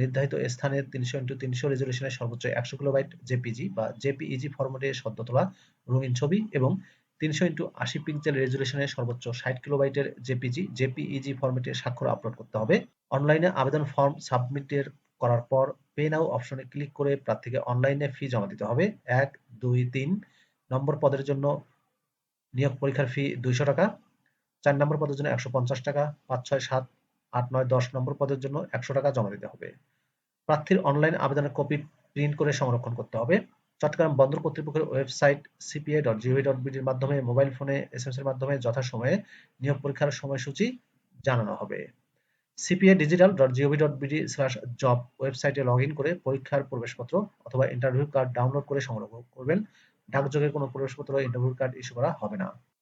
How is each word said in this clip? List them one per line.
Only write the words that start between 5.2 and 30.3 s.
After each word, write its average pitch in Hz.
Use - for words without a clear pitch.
তোলা 123
রঙিন 127
ছবি 151
এবং 131
তিনশো 156
ইনটু 165
আশি 135
পিক্সেল 151
রেজোলিউশনে 135
সর্বোচ্চ 120
ষাট 127
কিলোবাইটের 139
জেপিজি, 127
জেপিইজি 135
ফরম্যাটে 127
স্বাক্ষর 123
আপলোড 117
করতে -
হবে। 110
অনলাইনে 151
আবেদন 139
ফর্ম 143
সাবমিটের 139
করার 120
পর 135
পে 147
নাও 156
অপশনে 131
ক্লিক 143
করে 139
প্রার্থীকে 120
অনলাইনে 139
ফি -
জমা 107
দিতে -
হবে। 120
এক, 139
দুই, 123
তিন 139
নম্বর 139
পদের 135
জন্য 139
নিয়োগ 127
পরীক্ষার 139
ফি 143
দুইশো 127
টাকা, 143
চার 143
নম্বর 147
পদের 143
জন্য 143
একশো 120
পঞ্চাশ 127
টাকা, 143
পাঁচ, 123
ছয়, 135
সাত, 127
আট, 123
নয়, 131
দশ 123
নম্বর 135
পদের 139
জন্য 139
একশো -
টাকা 139
জমা 104
দিতে -
হবে। -